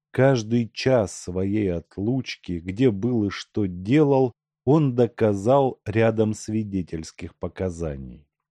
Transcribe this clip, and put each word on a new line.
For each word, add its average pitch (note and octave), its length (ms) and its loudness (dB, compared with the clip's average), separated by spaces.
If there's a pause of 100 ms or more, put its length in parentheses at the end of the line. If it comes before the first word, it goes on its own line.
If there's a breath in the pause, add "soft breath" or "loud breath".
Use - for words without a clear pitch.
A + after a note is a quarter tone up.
(100)
Каждый A#2+ 580 2
час A#2+ 460 0
своей F#2+ 580 -2
отлучки, F#2 920 -6
где G#2 260 2
был G#2+ 360 -2
и G2 40 0
что - 360 -4
делал, C3 680 2 (320)
он C#3 300 2
доказал A#2 920 2
рядом A2 500 2
свидетельских F#2+ 1000 -6
показаний. E2 920 -8 (240)